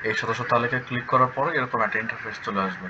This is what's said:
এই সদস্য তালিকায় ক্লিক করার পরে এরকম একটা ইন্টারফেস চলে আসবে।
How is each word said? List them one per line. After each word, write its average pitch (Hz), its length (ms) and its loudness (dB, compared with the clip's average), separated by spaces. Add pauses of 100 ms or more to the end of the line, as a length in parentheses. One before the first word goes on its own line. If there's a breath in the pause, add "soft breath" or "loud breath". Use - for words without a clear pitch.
এই 110 180 0
সদস্য 113 220 -2 (100)
তালিকায় 120 340 2
ক্লিক 123 240 -4
করার 127 240 6
পরে 143 220 2
এরকম 123 240 0
একটা 110 220 0
ইন্টারফেস 113 420 -6
চলে 101 220 0
আসবে। 92 220 -6